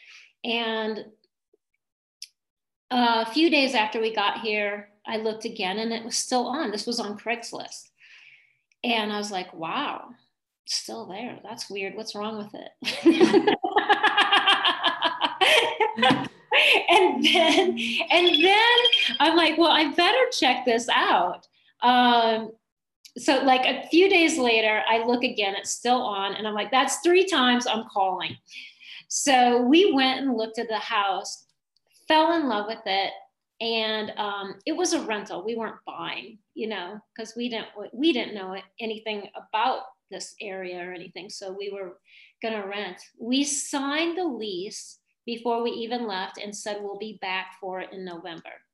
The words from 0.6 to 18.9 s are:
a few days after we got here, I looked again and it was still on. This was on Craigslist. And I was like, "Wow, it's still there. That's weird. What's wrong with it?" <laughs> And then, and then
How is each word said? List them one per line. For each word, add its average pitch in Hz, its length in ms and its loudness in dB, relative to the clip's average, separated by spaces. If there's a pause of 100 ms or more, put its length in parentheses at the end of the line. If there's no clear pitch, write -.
a 233 340 2
few 311 240 2
days 269 260 2
after 220 260 0
we 220 120 -2
got 208 280 -2
here, 208 480 -4 (160)
I 226 120 -6
looked 220 280 -4
again 196 340 -4
and 226 140 -4
it 226 100 -6
was 233 140 -6
still 247 300 -2
on. 247 240 -4
This 208 140 -6
was 233 140 -4
on 208 180 -8
Craigslist. - 720 -10 (960)
And 220 300 -2
I 208 40 -4
was 208 140 -8
like, 185 220 -8
"Wow, 185 560 -8 (560)
it's - 100 -8
still 220 320 -10
there. 214 360 -12
That's 208 260 -14
weird. 196 260 -8
What's - 200 -12
wrong 214 220 -8
with 202 160 -12
it?" - 180 -16 (3750)
<laughs> - 40 -20 (500)
And 349 360 4
then, 320 540 4 (320)
and 339 320 4
then 453 340 6 (420)